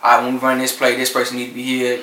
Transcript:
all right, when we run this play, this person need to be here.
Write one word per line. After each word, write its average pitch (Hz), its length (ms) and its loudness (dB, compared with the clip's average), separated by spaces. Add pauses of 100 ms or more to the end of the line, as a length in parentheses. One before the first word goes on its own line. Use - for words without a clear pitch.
all 120 160 6
right, 120 60 2
when 127 100 -2
we 127 40 -2
run 131 200 2
this 127 180 -2
play, 123 180 2
this 123 160 -2
person 123 280 -2
need 123 100 -6
to 120 60 -16
be 127 100 -10
here. 127 380 0